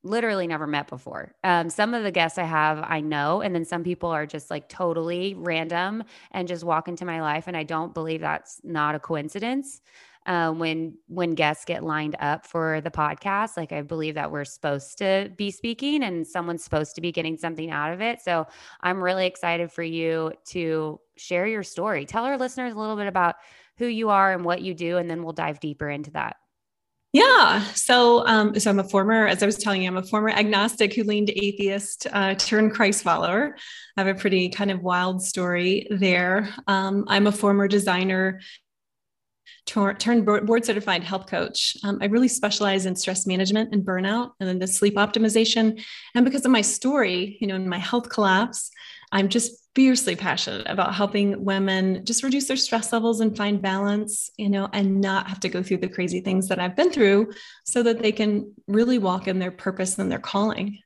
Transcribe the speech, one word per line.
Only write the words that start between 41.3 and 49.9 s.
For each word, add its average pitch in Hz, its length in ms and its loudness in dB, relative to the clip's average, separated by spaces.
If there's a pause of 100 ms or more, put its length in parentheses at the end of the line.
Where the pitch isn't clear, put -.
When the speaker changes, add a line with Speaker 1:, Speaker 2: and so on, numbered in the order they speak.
Speaker 2:
Um, 202 180 -2
I - 40 -2
really 233 240 4
specialize 202 580 0
in 185 80 -2
stress 185 320 -4
management 196 480 0
and 190 100 2
burnout, 196 540 -2
and 190 100 -4
then 185 120 -2
the 185 80 -2
sleep 202 260 2
optimization. 220 880 2 (320)
And 240 100 6
because 262 200 2
of 254 80 6
my 226 80 6
story, 202 800 0
you 208 80 -2
know, 190 80 -2
in 185 120 -2
my 180 100 -2
health 240 300 -2
collapse, 202 600 2 (400)
I'm 196 180 2
just 233 280 0 (200)
fiercely 247 400 4